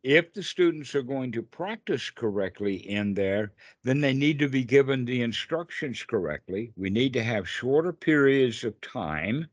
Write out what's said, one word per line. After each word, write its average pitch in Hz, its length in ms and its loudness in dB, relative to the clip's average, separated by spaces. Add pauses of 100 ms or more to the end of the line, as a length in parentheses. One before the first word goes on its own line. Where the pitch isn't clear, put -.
if 156 300 4
the 190 100 -10
students 160 520 0
are 139 80 2
going 127 300 -4
to 113 80 -4
practice 185 680 -6
correctly 101 640 -2 (140)
in 101 260 0
there, 101 360 0 (320)
then 131 180 2
they 135 120 2
need 143 260 2
to 147 80 2
be 131 160 0
given 131 420 4
the 123 160 -2
instructions 147 800 -4
correctly. 95 760 -4
We 95 120 -4
need 123 240 2
to 120 100 0
have 110 260 -2
shorter 156 440 0
periods 139 680 4
of 110 180 -6
time 98 720 -4